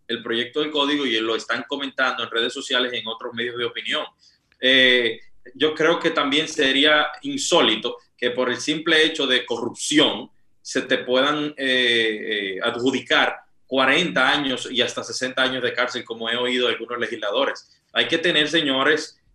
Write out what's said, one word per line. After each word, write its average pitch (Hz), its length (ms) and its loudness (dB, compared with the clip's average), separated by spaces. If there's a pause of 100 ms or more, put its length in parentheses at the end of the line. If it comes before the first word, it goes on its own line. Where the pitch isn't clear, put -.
el 117 160 -6
proyecto 120 380 -4
del 151 100 -4
código 143 360 0
y 117 140 0
lo 113 140 0
están 120 320 -4
comentando 131 560 -4
en 113 80 -6
redes 117 220 -2
sociales 127 400 -2
y 117 60 -6
en 110 100 -8
otros 117 240 -10
medios 117 240 -6
de 120 80 -4
opinión. 117 400 -6 (560)
Eh, 123 580 4 (360)
yo 156 200 0
creo 160 240 2
que 165 120 0
también 147 380 0
sería 151 580 4 (160)
insólito 131 760 2 (200)
que 123 140 -2
por 127 200 0
el 113 80 -2
simple 156 480 2
hecho 147 200 -2
de 127 200 2
corrupción 120 840 0 (300)
se - 220 -4
te 127 160 0
puedan, 147 580 0
eh, 110 1000 0
eh, - 60 -8
adjudicar 123 760 0 (300)
cuarenta 135 640 2
años 135 400 -2
y 120 120 0
hasta 117 200 -2
sesenta 127 400 -4
años 127 200 0
de 117 100 0
cárcel, 120 320 -4
como 113 240 -8
he 117 80 -2
oído 123 320 0
de 110 60 0
algunos 117 260 -6
legisladores. 110 800 -4 (120)
Hay 117 140 2
que 165 120 0
tener, 156 300 2
señores, 151 680 0 (160)